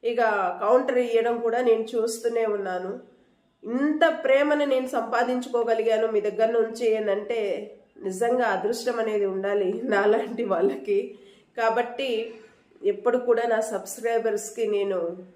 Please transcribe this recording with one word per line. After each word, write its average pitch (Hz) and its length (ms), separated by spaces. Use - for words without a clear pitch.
ఇక 240 160
కౌంటర్ 247 400
ఇవ్వడం 233 400
కూడా 233 220
నేను 226 220
చూస్తూనే 226 640
ఉన్నాను. 190 440
ఇంత 294 400
ప్రేమను 294 420
నేను 262 220
సంపాదించుకోగలిగాను 226 1200
మీ 214 140
దగ్గర 214 300
నుంచి 226 380
ఏంటంటే 214 520
నిజంగా 233 440
అదృష్టం 233 520
అనేది 214 280
ఉండాలి 196 580
నాలాంటి 214 600
వాళ్ళకి. 196 540
కాబట్టి 240 540
ఎప్పుడు 202 360
కూడా 240 280
నా 220 140
సబ్స్క్రైబర్స్కి 220 1040
నేను 202 340